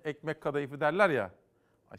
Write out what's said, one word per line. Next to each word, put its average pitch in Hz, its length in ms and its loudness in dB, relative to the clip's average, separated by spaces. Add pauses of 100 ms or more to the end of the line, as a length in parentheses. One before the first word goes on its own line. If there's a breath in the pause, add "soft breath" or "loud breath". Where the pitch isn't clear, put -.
ekmek 151 360 -6
kadayıfı 143 400 -2
derler 175 280 4
ya. 107 220 0 (600)
Ay 110 80 -16